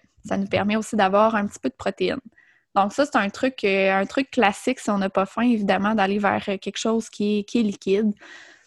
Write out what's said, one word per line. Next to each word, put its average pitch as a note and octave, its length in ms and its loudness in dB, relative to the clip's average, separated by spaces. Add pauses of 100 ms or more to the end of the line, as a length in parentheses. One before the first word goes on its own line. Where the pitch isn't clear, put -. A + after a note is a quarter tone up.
(240)
Ça F#3+ 120 -4
nous G3 100 -2
permet G3 280 0
aussi A3 220 -4
d'avoir G#3 400 4
un G#3 100 -2
petit - 140 -12
peu C4 80 -4
de - 60 -10
protéines. - 440 -4 (600)
Donc G3+ 140 2
ça, C#4+ 120 2
c'est D4 120 -2
un G3+ 120 2
truc, C4 360 -4
euh, F#3+ 280 2
un G3 140 2
truc C4+ 240 -4
classique A#3 480 0
si - 100 -8
on G3+ 100 0
n'a G3 120 -2
pas G3 160 0
faim, - 160 -4
évidemment, G#3 540 2
d'aller G3+ 240 2
vers, G#3 280 0
euh, G3 100 -4
quelque - 200 -10
chose A3+ 320 -2
qui G#3 300 -2
est, - 20 -4
qui A#3+ 160 -2
est A#3 60 2
liquide. G3+ 480 0 (540)